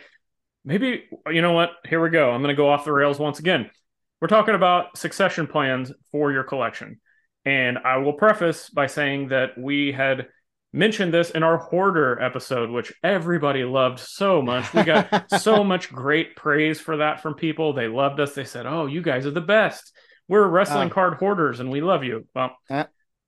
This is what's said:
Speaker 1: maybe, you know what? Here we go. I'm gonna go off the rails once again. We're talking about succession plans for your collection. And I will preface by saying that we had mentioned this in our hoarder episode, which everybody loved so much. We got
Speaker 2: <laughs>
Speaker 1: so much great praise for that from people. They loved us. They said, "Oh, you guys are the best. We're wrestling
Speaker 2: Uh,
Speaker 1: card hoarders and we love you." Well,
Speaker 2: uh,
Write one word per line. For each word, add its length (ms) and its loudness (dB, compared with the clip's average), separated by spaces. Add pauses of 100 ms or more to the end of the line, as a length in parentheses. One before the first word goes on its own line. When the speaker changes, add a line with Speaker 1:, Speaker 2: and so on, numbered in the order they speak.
(640)
Speaker 1:
maybe, 420 -4 (260)
you 100 2
know 120 2
what? 180 2 (160)
Here 140 0
we 80 2
go. 220 4
I'm 100 -4
gonna 140 0
go 140 4
off 160 2
the 60 -2
rails 280 2
once 200 -4
again. 300 0 (520)
We're 60 0
talking 280 4
about 420 2
succession 500 -2
plans 440 -2 (200)
for 200 0
your 120 -2
collection. 560 -6 (460)
And 320 2
I 200 0
will 160 0
preface 580 2
by 160 0
saying 420 -4
that 280 0
we 340 -2
had 360 -2 (460)
mentioned 400 0
this 160 2
in 120 -4
our 160 4
hoarder 640 0
episode, 480 -4
which 220 -6 (100)
everybody 640 0
loved 340 0
so 440 0
much. 320 -2
We 100 4
got 460 2
Speaker 2:
<laughs> 100 2
Speaker 1:
so 240 4
much 260 0
great 460 -2
praise 460 0
for 160 -6
that 240 -2
from 140 -8
people. 360 -2
They 160 -4
loved 320 -2
us. 160 -2
They 80 -8
said, 220 -12
"Oh, 200 -4
you 160 -6
guys 240 -2
are 60 -4
the 80 -6
best. 540 0 (340)
We're 180 4
wrestling 460 2
Speaker 2:
Uh, 20 -16
Speaker 1:
card 200 2
hoarders 480 -2
and 80 -6
we 100 -4
love 240 0
you." 320 -8
Well, 220 -4 (120)
Speaker 2:
uh, 160 -4 (420)